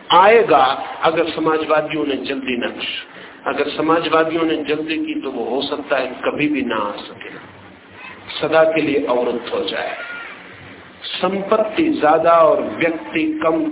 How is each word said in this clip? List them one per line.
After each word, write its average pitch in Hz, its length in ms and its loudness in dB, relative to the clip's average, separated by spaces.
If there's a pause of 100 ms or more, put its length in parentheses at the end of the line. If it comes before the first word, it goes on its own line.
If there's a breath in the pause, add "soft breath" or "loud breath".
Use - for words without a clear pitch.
(120)
आएगा, 180 520 8 (400)
अगर 165 220 2
समाजवादियों 156 800 0
ने 135 100 -2
जल्दी 131 420 -6
न, 110 160 -4 (720 loud breath)
अगर 143 220 -2
समाजवादियों 160 760 0
ने 160 200 0
जल्दी 156 340 -4
की 151 240 -6
तो 135 100 -6
वो 117 240 -6
हो 139 60 -2
सकता 143 360 -4
है 131 100 -2 (180)
कभी 143 220 0
भी 147 140 -2
ना 117 140 -2
आ 104 160 -4
सके, - 640 -16 (840 loud breath)
सदा 160 220 4
के 160 180 2
लिए 139 240 0
अवरुद्ध 123 480 -2
हो 107 100 -2
जाए। - 320 -6 (1080)
संपत्ति 190 840 -2
ज्यादा 156 420 4
और 160 300 6 (160)
व्यक्ति 165 460 -2 (200)
कम 160 180 2 (100)